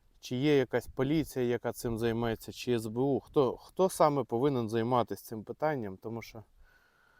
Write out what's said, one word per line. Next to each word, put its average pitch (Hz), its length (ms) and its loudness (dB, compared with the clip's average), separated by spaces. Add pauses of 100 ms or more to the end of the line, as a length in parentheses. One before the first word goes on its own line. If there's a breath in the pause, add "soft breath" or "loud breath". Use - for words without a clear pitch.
(200 soft breath)
чи - 160 -8
є 143 220 4
якась 123 300 0
поліція, 135 580 -2
яка 120 280 -2
цим 117 240 -4
займається, 113 540 -2
чи - 200 -4
С 113 160 0
Б 110 100 -8
У. 131 220 2
Хто, - 380 2
хто - 320 0
саме 143 340 4
повинен 120 460 0
займатися 117 540 0
цим 110 200 -12
питанням, 120 540 -4
тому 113 240 -10
що, 107 220 -16 (760 soft breath)